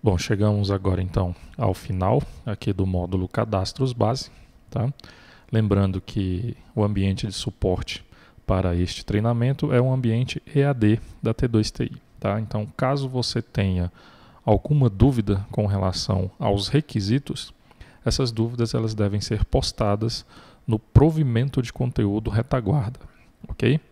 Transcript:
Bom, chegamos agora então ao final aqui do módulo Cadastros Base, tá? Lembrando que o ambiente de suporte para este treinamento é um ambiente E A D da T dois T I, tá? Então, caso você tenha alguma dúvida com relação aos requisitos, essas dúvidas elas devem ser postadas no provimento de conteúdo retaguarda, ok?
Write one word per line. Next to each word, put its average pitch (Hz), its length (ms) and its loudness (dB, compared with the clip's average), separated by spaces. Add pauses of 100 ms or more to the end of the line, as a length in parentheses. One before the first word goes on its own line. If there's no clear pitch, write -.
Bom, 101 140 2
chegamos 104 540 0
agora 95 320 0
então 92 340 -2 (220)
ao 104 160 0
final 95 480 0 (240)
aqui 104 260 -4
do 95 140 0
módulo 92 420 -2
Cadastros 110 640 -2
Base, 120 380 -2 (400)
tá? 113 200 -2 (640)
Lembrando 98 480 2
que 98 560 -4 (180)
o 110 80 2
ambiente 98 440 0
de 98 80 -6
suporte - 680 -2 (440)
para 92 280 2
este 87 300 -2
treinamento 117 680 0
é 123 80 6
um 131 100 2
ambiente 123 500 0 (120)
E 139 80 4
A 143 100 4
D 110 260 4 (240)
da 113 120 0
T - 120 -2
dois 110 240 2
T - 140 -4
I, - 80 -6 (260)
tá? 101 220 -2
Então, 107 240 -4 (100)
caso 135 360 -2
você 123 320 -2
tenha 92 500 0 (500)
alguma 127 460 2
dúvida 104 600 2
com 104 160 0
relação 95 720 -2
aos 101 300 0
requisitos, 127 840 -2 (500)
essas 120 300 -2
dúvidas 117 400 -2
elas 113 220 -2
devem 104 260 0
ser 107 240 0
postadas 110 800 -2 (420)
no 110 120 0
provimento 135 840 2
de 120 140 -4
conteúdo 110 560 -2
retaguarda, 117 720 0 (460)
ok? 123 320 0 (140)